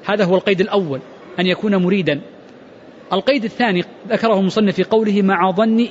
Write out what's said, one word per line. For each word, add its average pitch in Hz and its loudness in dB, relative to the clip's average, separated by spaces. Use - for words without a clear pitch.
هذا 202 0
هو 180 2
القيد 185 0
الأول، 185 -2
أن 185 0
يكون 196 0
مريداً. 180 0
القيد 226 0
الثاني 196 -2
ذكره 220 0
المصنف 196 0
في 185 0
قوله: 214 0
"مع 190 2
ظن 220 2